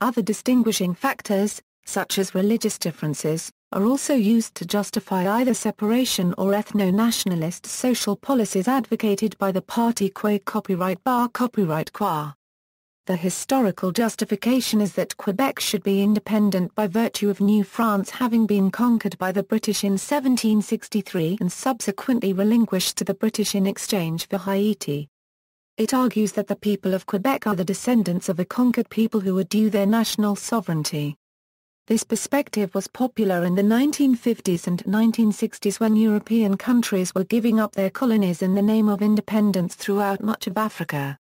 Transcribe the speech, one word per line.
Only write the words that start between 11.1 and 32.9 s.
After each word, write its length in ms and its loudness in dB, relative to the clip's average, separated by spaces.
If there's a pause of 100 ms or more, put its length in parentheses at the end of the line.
Copyright 640 -2
Qua. 420 -4 (760)
The 60 0
historical 760 -2
justification 880 0
is 120 0
that 240 -4
Quebec 420 -2
should 220 -2
be 220 2
independent 720 2
by 100 0
virtue 460 0
of 100 -4
New 220 4
France 480 -2
having 340 0
been 240 2
conquered 480 0
by 140 -2
the 100 0
British 420 -2
in 140 0
seventeen 640 2
sixty-three 800 -2
and 100 0
subsequently 800 -2
relinquished 640 2
to 60 -4
the 120 -2
British 400 -2
in 100 2
exchange 640 -4
for 100 -2
Haiti. 720 -2 (680)
It 160 -2
argues 420 0
that 120 -2
the 100 -4
people 380 -2
of 140 -4
Quebec 400 -2
are 80 0
the 100 -2
descendants 640 0
of 100 -2
a 60 -4
conquered 460 0
people 300 0
who 180 0
are 40 0
due 280 2
their 160 2
national 480 2
sovereignty. 800 -4 (720)
This 160 0
perspective 720 -2
was 120 -4
popular 560 0